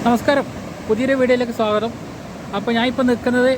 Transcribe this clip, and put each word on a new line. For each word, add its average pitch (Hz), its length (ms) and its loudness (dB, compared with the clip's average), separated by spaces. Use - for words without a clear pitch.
നമസ്കാരം, 254 420 2
പുതിയൊരു 254 320 2
വീഡിയോയിലേക്ക് 247 380 2
സ്വാഗതം. 214 340 0
അപ്പോൾ 208 180 -2
ഞാൻ 233 160 2
ഇപ്പോൾ 254 180 0
നിൽക്കുന്നത് 247 480 2